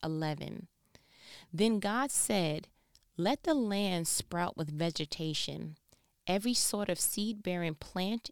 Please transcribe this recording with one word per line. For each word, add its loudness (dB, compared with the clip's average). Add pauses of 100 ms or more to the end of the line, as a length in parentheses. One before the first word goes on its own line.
eleven. -4 (840)
"Then 4
God 0
said, 2 (480)
'Let 2
the 4
land 2
sprout 0
with -4
vegetation, -2 (500)
every 2
sort 0
of 0
seed-bearing -2
plant -4